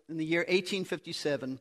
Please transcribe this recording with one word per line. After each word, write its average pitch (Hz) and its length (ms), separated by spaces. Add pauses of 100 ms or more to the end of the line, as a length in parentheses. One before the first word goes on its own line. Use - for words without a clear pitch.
in 160 80
the 160 100
year 170 220
eighteen 185 360
fifty-seven, 139 760